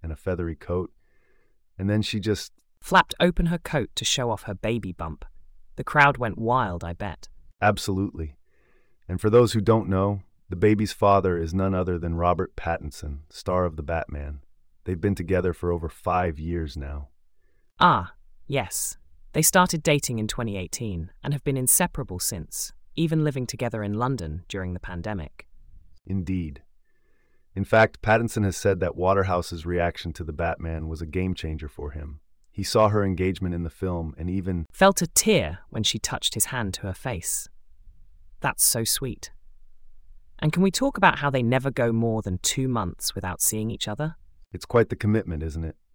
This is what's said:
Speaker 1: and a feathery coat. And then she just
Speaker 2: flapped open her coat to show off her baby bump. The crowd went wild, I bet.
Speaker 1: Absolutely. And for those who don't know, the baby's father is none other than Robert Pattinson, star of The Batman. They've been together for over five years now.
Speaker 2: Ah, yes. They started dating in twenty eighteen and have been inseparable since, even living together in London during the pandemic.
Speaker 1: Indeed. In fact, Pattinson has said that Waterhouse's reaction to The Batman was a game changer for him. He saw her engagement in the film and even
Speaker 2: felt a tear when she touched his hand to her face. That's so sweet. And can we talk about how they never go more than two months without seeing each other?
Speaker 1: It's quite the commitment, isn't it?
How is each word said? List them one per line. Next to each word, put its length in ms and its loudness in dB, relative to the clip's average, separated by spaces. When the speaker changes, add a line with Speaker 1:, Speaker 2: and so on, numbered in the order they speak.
Speaker 1:
and 120 -8
a 20 -8
feathery 400 -4
coat. 380 -4
And 120 -2
then 120 4
she 200 -2
just 320 -2
Speaker 2:
flapped 380 4
open 280 4
her 100 0
coat 380 -2
to 100 -4
show 240 0
off 140 -4
her 100 -8
baby 380 -2
bump. 340 -10
The 80 -8
crowd 340 6
went 200 -2
wild, 460 0
I 100 -6
bet. 360 -8
Speaker 1:
Absolutely. 760 0
And 100 -2
for 120 4
those 220 8
who 80 2
don't 280 4
know, 320 2
the 60 -6
baby's 380 4
father 420 6
is 160 -2
none 220 2
other 240 0
than 160 -2
Robert 420 2
Pattinson, 640 -6
star 340 0
of 100 -4
The 60 -6
Batman. 600 -6
They've 180 -4
been 140 2
together 360 2
for 200 -2
over 180 -2
five 480 -2
years 400 -4
now. 300 -8
Speaker 2:
Ah, 340 4
yes. 520 -4
They 80 2
started 400 4
dating 380 2
in 80 0
twenty 280 -4
eighteen 540 -6
and 100 -2
have 100 -2
been 140 0
inseparable 640 0
since, 520 -6
even 280 2
living 240 0
together 340 -4
in 140 -2
London 520 -2
during 260 -6
the 60 -8
pandemic. 680 -8
Speaker 1:
Indeed. 560 -4
In 100 -2
fact, 380 4
Pattinson 400 2
has 140 0
said 240 2
that 140 0
Waterhouse's 720 0
reaction 480 -2
to 100 -10
The 100 -8
Batman 540 -4
was 140 -8
a 60 -6
game 260 -2
changer 340 -6
for 220 -12
him. 300 -10
He 120 -6
saw 240 6
her 160 2
engagement 500 0
in 100 -4
the 60 -4
film 480 -6
and 120 -6
even 420 -2
Speaker 2:
felt 300 4
a 60 0
tear 520 0
when 120 -4
she 160 -2
touched 360 -4
his 100 0
hand 300 -4
to 80 -10
her 100 -4
face. 560 -6
That's 240 -2
so 220 2
sweet. 460 -4
And 140 2
can 100 4
we 80 4
talk 240 0
about 240 6
how 100 0
they 140 2
never 260 2
go 220 0
more 300 0
than 160 -4
two 320 -2
months 440 -4
without 280 -8
seeing 280 0
each 200 -6
other? 260 -4
Speaker 1:
It's 120 -12
quite 220 6
the 80 -6
commitment, 480 0
isn't 220 -6
it? 100 -8